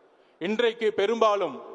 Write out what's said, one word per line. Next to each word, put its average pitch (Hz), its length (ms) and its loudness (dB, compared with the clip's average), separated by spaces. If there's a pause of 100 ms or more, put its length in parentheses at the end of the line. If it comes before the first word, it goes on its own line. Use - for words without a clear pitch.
(400)
இன்றைக்கு 220 540 0
பெரும்பாலும் 202 800 0